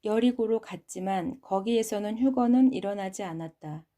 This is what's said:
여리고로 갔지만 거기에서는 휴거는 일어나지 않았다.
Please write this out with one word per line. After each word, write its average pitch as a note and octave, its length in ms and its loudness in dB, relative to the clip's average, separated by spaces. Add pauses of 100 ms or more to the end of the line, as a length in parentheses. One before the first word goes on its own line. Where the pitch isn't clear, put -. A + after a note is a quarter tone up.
여리고로 A3+ 560 2
갔지만 F#3 800 -6
거기에서는 G#3+ 760 -2
휴거는 B3+ 560 4
일어나지 G3 480 -6
않았다. D#3+ 640 -10 (120)